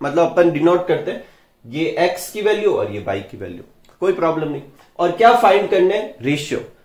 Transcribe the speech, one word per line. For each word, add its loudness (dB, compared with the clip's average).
मतलब, 0
अपन 2
denote 2
करते -2
हैं, -10
ये -6
एक्स -2
की -10
value 0
और -2
ये -10
वाई -4
की -18
value। -14
कोई 2
problem -2
नहीं। -8
और 0
क्या 6
find 4
करने 4
हैं, -6
रेशियो। -4